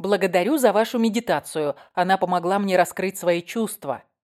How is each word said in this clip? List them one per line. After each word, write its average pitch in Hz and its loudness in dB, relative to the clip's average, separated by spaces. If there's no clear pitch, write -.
Благодарю 190 0
за 247 4
вашу 226 0
медитацию. 185 -2
Она 185 2
помогла 180 0
мне 196 0
раскрыть 185 0
свои 175 0
чувства. 175 -6